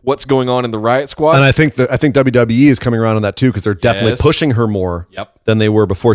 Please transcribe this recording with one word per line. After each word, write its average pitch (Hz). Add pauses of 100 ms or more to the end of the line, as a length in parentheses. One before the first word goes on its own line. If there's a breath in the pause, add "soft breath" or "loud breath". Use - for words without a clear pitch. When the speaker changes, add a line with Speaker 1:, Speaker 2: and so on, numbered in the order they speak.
Speaker 1:
what's 135
going 131
on 123
in 113
the 110
Riot 123
Squad. 156
Speaker 2:
And 139
I 135
think 156
that, 127
I 127
think 143
W 135
W 120
E -
is 131
coming 117
around 110
on 107
that 101
too, 131
'cause 98
they're 104
definitely 104
Speaker 1:
Yes. 123
Speaker 2:
pushing 151
her 117
more 92
Speaker 1:
Yep. -
Speaker 2:
than 110
they 107
were 107
before. 101